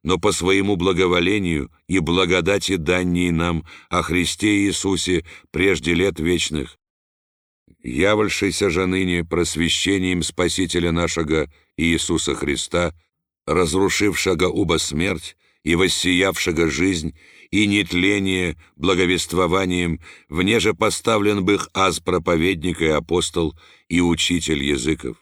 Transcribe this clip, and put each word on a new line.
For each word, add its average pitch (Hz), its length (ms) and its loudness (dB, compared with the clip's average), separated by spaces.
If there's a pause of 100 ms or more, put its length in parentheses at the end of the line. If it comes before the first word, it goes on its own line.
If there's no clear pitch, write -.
но 87 140 0
по 98 140 2
своему 98 440 2
благоволению 90 960 0 (160)
и 92 120 0
благодати 90 760 2
данней 87 540 0
нам 82 340 -2 (240)
о 87 120 0
Христе 90 580 0
Иисусе 92 680 -2 (260)
прежде 87 420 0
лет 85 260 0
вечных, 78 580 -2 (1040)
являвшийся 98 880 0
же 92 160 0
ныне 92 400 0
просвещением 87 1000 0
Спасителя 85 680 -2
нашего 80 600 -2 (240)
Иисуса 82 600 -2
Христа, 76 580 -4 (560)
разрушившего 90 1000 0
убо 82 300 0
смерть 82 580 -4 (280)
и 80 120 2
воссиявшего 90 920 2
жизнь, 78 480 -2 (340)
и 104 140 2
нетление 95 920 0 (180)
благовествованием, 90 1200 0 (300)
вне 92 300 2
же 101 160 2
поставлен 104 680 0
бых 98 300 2
аз 95 260 0
проповедник 87 840 0
и 80 40 2
апостол 78 720 0 (300)
и 85 140 2
учитель 82 640 0
языков. 69 580 -2